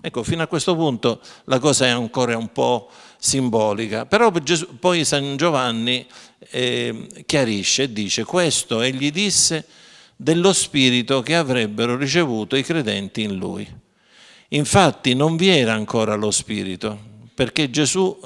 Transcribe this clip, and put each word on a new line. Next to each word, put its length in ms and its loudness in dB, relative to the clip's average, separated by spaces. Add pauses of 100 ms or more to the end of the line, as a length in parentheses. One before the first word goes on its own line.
Ecco, 220 -6
fino 200 -2
a 40 -2
questo 300 0
punto 440 0 (240)
la 140 2
cosa 280 4
è 20 6
ancora 480 0
un 160 -6
po' 360 0 (300)
simbolica, 880 0
però 240 4
Gesù, 480 -2
poi 260 2
San 320 -2
Giovanni, 680 0 (440)
eh, 760 -4
chiarisce 580 0
e 80 -4
dice: 300 -4
"Questo 600 -2
egli 280 -2
disse 560 -2 (500)
dello 360 4
Spirito 680 2
che 120 -2
avrebbero 600 0
ricevuto 580 -2
i 80 2
credenti 600 -4
in 140 -4
lui. 320 -8 (840)
Infatti 600 2
non 220 2
vi 140 2
era 240 4
ancora 420 0
lo 160 -2
Spirito, 640 -4 (380)
perché 340 -2
Gesù 580 0